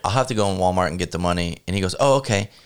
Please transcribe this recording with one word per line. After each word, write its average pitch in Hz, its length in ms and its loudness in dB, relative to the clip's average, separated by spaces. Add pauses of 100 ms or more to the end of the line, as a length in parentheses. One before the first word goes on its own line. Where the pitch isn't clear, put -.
"I'll 95 80 -2
have 127 160 2
to 127 60 -2
go 104 180 2
in 92 60 -2
Walmart 92 300 2
and 80 100 -4
get 87 120 -4
the 85 80 -6
money." 87 480 -2
And 90 80 -2
he 98 80 0
goes, 92 160 -2
"Oh, 139 200 4
okay." 107 320 -2 (160)